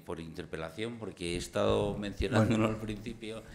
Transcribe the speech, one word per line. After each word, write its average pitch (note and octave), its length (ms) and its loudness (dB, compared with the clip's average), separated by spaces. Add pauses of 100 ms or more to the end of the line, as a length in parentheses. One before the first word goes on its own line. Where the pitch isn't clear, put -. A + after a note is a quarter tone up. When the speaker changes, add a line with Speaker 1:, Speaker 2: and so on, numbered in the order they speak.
Speaker 1:
por E2 140 -6
interpelación, E2 800 -6
porque F2 340 -4
he F2 40 0
estado G#2 600 2
mencionándolo G#2+ 720 4
Speaker 2:
Bueno. A2 80 0
Speaker 1:
al A2 60 -6
principio. A2 600 -8 (140)